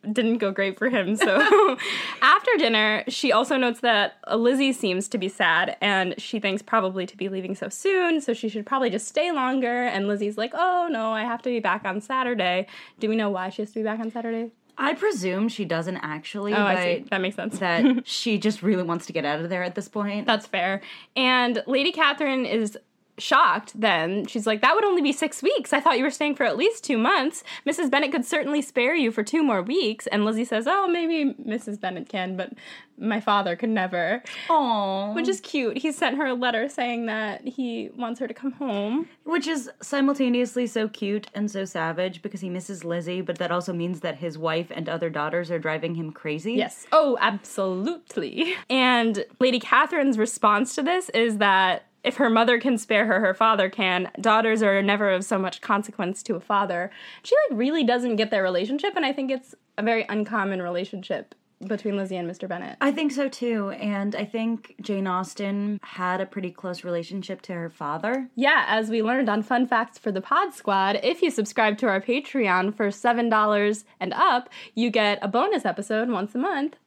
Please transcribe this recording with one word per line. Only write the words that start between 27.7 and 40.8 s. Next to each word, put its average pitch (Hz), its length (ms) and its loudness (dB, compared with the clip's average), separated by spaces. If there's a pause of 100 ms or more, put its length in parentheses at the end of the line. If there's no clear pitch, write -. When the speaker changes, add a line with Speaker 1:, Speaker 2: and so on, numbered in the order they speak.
Speaker 1:
Bennet 277 200 2
could 269 140 -2
certainly 294 340 0
spare 262 360 0
you 254 160 2
for 226 100 -4
two 311 220 0
more 220 180 2
weeks." 226 460 -2
And 208 180 0
Lizzie 220 200 0
says, 226 220 -2
"Oh, 392 200 2
maybe 330 500 0
Missus 214 400 -8
Bennet 180 320 -8
can, 185 260 -4
but 185 180 -8 (440)
my 214 220 -2
father 196 360 0
could 226 140 -2
never." 185 540 0 (260)
Speaker 2:
Aw. 208 640 0
Speaker 1:
Which 330 140 -2
is 381 140 0
cute. 254 360 -2
He 311 140 -2
sent 277 260 0
her 302 80 0
a 262 80 0
letter 247 340 0
saying 240 380 -4
that 214 420 -4
he 240 480 -6
wants 240 240 -6
her 247 80 -6
to 233 60 -8
come 262 200 -6
home. 240 540 -2 (180)
Speaker 2:
Which 302 200 -2
is 302 240 -4 (100)
simultaneously 262 840 0
so 220 220 -2